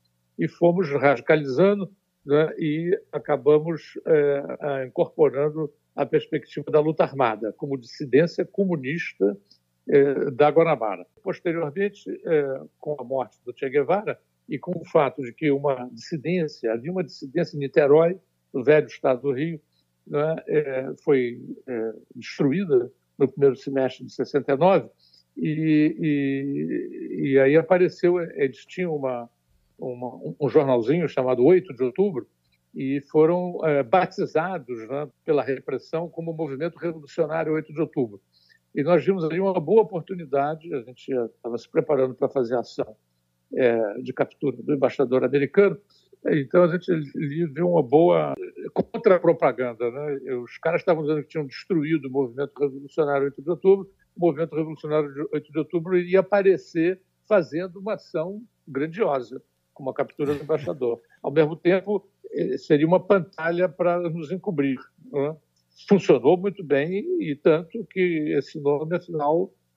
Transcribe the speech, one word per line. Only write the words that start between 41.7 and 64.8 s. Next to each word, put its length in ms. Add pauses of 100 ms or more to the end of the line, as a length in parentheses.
pra 120
fazer 280
a 60
ação, 360 (560)
é, 480
de 120
captura 420
do 180
embaixador 520
americano, 520 (480)
então 380
a 60
gente 200
ali 580
viu 220
uma 140
boa 500 (400)
contrapropaganda, 1200
né? 440
Os 220
caras 220
estavam 240
dizendo 200
que 40
tinham 180
destruído 600
o 60
movimento 460
revolucionário 680
Oito 160
de 80
Outubro, 400 (260)
o 100
movimento 300
revolucionário 580
de 200
Oito 180
de 80
Outubro 380
iria 240
aparecer 800 (260)
fazendo 500
uma 180
ação 460 (240)
grandiosa, 800 (300)
como 160
a 40
captura 400
do 100
embaixador. 580 (200)
Ao 100
mesmo 260
tempo, 500 (240)
eh, 260
seria 300
uma 120
pantalha 680
pra 320
nos 320
encobrir, 480 (320)